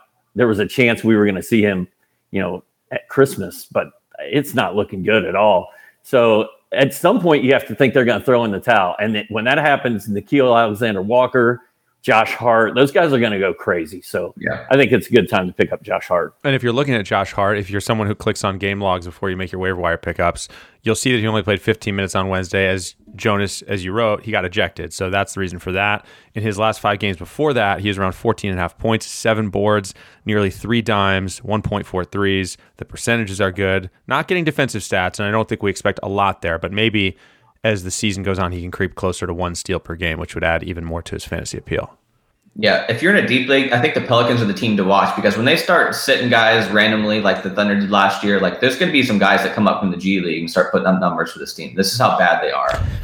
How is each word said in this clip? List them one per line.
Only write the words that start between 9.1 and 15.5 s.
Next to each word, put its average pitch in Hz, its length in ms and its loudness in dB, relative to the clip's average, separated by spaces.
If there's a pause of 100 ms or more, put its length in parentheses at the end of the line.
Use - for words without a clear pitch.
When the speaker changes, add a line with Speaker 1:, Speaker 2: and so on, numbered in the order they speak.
Speaker 1:
th-, 107 160 -6
when 107 160 -4
that 139 120 2
happens, 131 500 0
Nickeil 120 480 2
Alexander-Walker, 117 1080 2 (400)
Josh 110 300 2
Hart, 113 420 2
those 139 180 4
guys 170 200 2
are 131 80 4
gonna 107 180 0
go 95 140 0
crazy. 85 480 -4
So - 380 -6
Speaker 2:
Yeah. - 320 -6
Speaker 1:
I 135 60 6
think 131 140 4
it's 113 180 2
a - 20 -16
good 110 180 4
time 95 200 0
to 90 40 -8